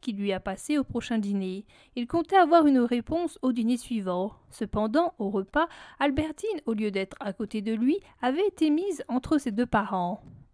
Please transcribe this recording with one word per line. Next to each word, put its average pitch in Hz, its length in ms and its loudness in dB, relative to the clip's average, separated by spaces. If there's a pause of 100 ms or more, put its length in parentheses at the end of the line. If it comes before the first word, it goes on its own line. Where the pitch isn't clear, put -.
qu'il 220 140 -4
lui 202 160 -2
a 185 80 -2
passé 202 360 -4
au 269 80 0
prochain 233 320 -4
dîner. 202 480 -2 (320)
Il 240 100 -2
comptait 339 300 0
avoir 330 300 8
une 269 140 6
réponse 240 600 -2
au 262 120 0
dîner 233 260 0
suivant. 190 560 -4 (160)
Cependant, 220 680 0
au 202 120 -4
repas, 214 380 0 (300)
Albertine, 302 680 -2
au 226 80 0
lieu 214 160 -2
d'être 190 300 -4
à 202 120 -6
côté 214 300 -6
de 220 100 -2
lui, 254 280 2 (200)
avait 285 260 0
été 381 220 2
mise 320 400 0
entre 262 300 0
ses 254 140 -2
deux 220 120 0
parents. 202 560 -2 (320)